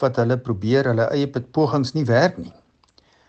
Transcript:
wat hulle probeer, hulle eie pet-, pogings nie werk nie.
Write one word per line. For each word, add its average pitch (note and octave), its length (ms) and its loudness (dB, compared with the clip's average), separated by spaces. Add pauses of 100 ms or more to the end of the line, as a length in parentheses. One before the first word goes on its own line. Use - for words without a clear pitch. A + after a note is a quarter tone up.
wat B2+ 200 0
hulle A#2+ 200 2
probeer, A#2+ 520 0
hulle A2+ 200 2
eie C#3+ 180 0
pet-, B2 220 -8
pogings D3 420 0
nie D#3 140 -2
werk C#3+ 320 2
nie. - 120 -14 (760)